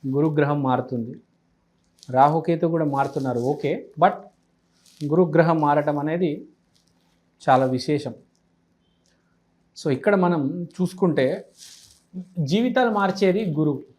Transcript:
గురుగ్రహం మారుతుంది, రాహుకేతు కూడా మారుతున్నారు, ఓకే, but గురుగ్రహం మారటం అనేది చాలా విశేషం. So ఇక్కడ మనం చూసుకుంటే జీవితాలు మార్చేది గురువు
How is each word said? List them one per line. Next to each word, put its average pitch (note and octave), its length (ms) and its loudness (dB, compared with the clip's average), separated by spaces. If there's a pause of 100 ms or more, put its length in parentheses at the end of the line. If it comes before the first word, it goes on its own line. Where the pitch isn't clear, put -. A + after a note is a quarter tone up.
గురుగ్రహం D3 560 0
మారుతుంది, B2 580 -2 (880)
రాహుకేతు D#3 560 2
కూడా E3 180 0
మారుతున్నారు, C#3 540 -2
ఓకే, D3 520 -4 (100)
but F#3+ 120 4 (1000)
గురుగ్రహం D#3+ 500 4
మారటం D3 380 0
అనేది D#3 500 -4 (1000)
చాలా C3 160 6
విశేషం. C3 500 -4 (1700)
So D#3+ 60 0
ఇక్కడ G3+ 240 2
మనం F3 500 0
చూసుకుంటే E3+ 880 -2 (880)
జీవితాలు A3+ 520 0
మార్చేది G3 600 0
గురువు D3 340 -2 (140)